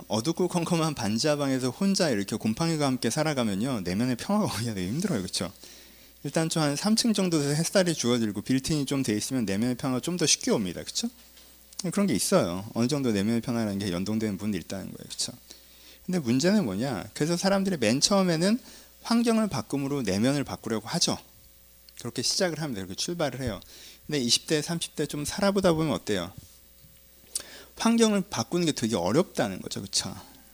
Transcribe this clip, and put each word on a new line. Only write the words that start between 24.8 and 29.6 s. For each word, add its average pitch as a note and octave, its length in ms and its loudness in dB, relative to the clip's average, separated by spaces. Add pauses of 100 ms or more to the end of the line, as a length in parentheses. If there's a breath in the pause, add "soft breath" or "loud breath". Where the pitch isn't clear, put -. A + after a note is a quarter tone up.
대 D3+ 100 -2
좀 D3 200 -6
살아보다 G3 480 2
보면 D#3 200 2
어때요? F#2 380 -2 (1500 loud breath)
환경을 A3+ 500 4
바꾸는 E3+ 360 0
게 D3+ 80 4
되게 A2+ 220 0
어렵다는 C#3 680 0